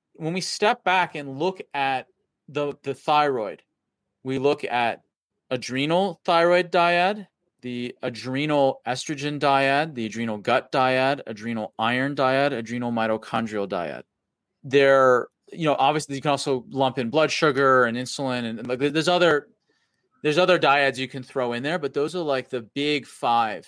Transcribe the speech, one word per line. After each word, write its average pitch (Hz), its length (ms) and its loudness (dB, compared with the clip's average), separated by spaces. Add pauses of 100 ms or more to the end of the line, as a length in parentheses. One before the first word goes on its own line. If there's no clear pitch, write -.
(140)
when 165 200 -6
we 185 80 -4
step - 420 -2
back 180 320 0
and 139 240 -10
look 185 220 -4 (120)
at 135 320 -2 (440)
the, 143 320 -4
the 139 120 -6
thyroid, 135 680 0 (640)
we 131 160 -4
look 143 240 0
at 120 380 -2 (480)
adrenal 147 760 -2
thyroid 175 480 4
dyad, 180 560 2 (320)
the 123 420 -8
adrenal 131 840 0
estrogen 143 500 -6
dyad, 139 580 2
the 117 100 -4
adrenal 110 320 -6
gut 120 340 0
dyad, 131 560 2
adrenal 110 500 -8
iron 123 380 -2
dyad, 135 380 2
adrenal 120 360 -6
mitochondrial 110 800 -2
dyad. 82 360 -6 (600)
They're, 135 640 4 (240)
you 165 140 -6
know, 147 120 2
obviously 143 380 0
you 131 60 -8
can 147 100 -2
also 139 380 -2
lump 131 280 0
in 120 120 -4
blood 151 220 2
sugar 135 520 4
and 117 140 0
insulin, 127 480 -6
and, 113 140 -8
and, 117 100 -10
like, 123 100 -4
there's 147 300 0
other, 170 400 2 (760)
there's 151 140 0
other 180 200 4
dyads 139 400 2
you 131 120 -6
can 135 140 -12
throw 123 280 -4
in 120 120 -6
there, 156 140 -2
but 139 160 -8
those 151 220 -2
are, 180 80 -4
like, 135 260 -2
the 123 120 -6
big 143 440 -4
five 117 640 -2